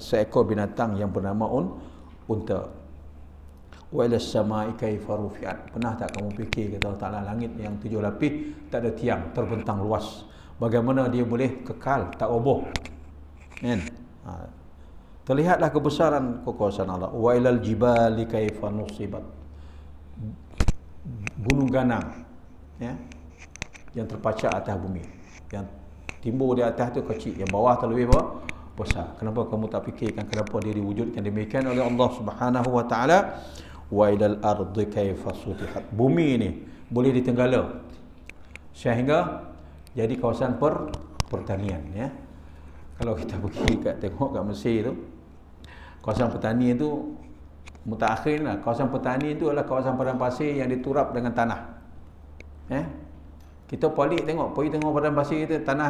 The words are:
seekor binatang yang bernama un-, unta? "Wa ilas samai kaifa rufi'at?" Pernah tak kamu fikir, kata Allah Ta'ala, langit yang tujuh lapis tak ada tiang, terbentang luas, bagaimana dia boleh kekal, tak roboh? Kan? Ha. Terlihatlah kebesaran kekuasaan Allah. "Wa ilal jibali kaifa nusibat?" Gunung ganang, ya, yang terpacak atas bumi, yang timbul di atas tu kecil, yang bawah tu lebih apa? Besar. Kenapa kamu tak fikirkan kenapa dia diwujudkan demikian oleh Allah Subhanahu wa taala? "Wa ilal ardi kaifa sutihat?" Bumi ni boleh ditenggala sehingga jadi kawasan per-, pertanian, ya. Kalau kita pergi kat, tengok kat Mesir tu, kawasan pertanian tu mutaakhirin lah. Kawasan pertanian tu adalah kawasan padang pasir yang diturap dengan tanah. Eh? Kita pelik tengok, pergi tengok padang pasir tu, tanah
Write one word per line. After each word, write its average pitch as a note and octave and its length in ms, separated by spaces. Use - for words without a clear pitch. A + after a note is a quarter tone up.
seekor G#2+ 460
binatang G#2 500
yang G2+ 160
bernama G2+ 320
un-, D3 320
unta? G#2 400
"Wa A#2+ 160
ilas A#2+ 160
samai G#2+ 480
kaifa G#2+ 400
rufi'at?" G2+ 560
Pernah A2+ 320
tak - 160
kamu G#2 160
fikir, G#2 440
kata G2 120
Allah G2+ 120
Ta'ala, G2+ 180
langit A#2 320
yang G#2 160
tujuh G#2+ 240
lapis G#2 560
tak A#2+ 120
ada A2 80
tiang, G2 400
terbentang G#2+ 480
luas, - 480
bagaimana A#2 480
dia B2 160
boleh A#2+ 400
kekal, C3 500
tak - 140
roboh? A#2+ 400
Kan? A#2+ 220
Ha. F2+ 40
Terlihatlah D#3+ 480
kebesaran C#3+ 720
kekuasaan G2+ 480
Allah. F2+ 240
"Wa A#2 180
ilal B2 300
jibali A2+ 640
kaifa G#2+ 420
nusibat?" G#2 540
Gunung B2+ 320
ganang, B2 560
ya, A#2+ 160
yang A2+ 100
terpacak G#2+ 460
atas G2 240
bumi, F#2 260
yang G2 100
timbul B2+ 400
di - 20
atas A#2+ 300
tu C#3 100
kecil, - 380
yang F#2+ 100
bawah A#2 300
tu B2 80
lebih A#2+ 240
apa? - 320
Besar. E2 440
Kenapa A2 280
kamu A2 240
tak G#2+ 200
fikirkan G#2 360
kenapa G#2+ 360
dia G#2+ 120
diwujudkan G#2+ 440
demikian G#2+ 480
oleh B2+ 160
Allah A#2+ 320
Subhanahu B2 560
wa A#2+ 160
taala? D3 560
"Wa G#2 200
ilal G#2 320
ardi G2+ 440
kaifa G2+ 520
sutihat?" G2+ 520
Bumi C#3 360
ni G2+ 100
boleh B2 280
ditenggala B2 680
sehingga C3+ 800
jadi A#2 180
kawasan A#2+ 460
per-, - 320
pertanian, F#2+ 540
ya. A2 180
Kalau A#2 160
kita - 240
pergi - 400
kat, - 240
tengok A2 320
kat G#2+ 80
Mesir G#2+ 480
tu, - 20
kawasan A2 260
pertanian A#2 460
tu D3 400
mutaakhirin A2+ 580
lah. A2 140
Kawasan A#2+ 320
pertanian C3 480
tu D#3+ 100
adalah C#3+ 160
kawasan C3 300
padang C3 240
pasir B2+ 360
yang C3 120
diturap B2+ 480
dengan A#2+ 160
tanah. A#2 280
Eh? C#3+ 160
Kita C3 240
pelik D#3+ 320
tengok, D#3 260
pergi D3 260
tengok D3+ 140
padang D3 240
pasir D3+ 320
tu, D#3+ 140
tanah C#3+ 280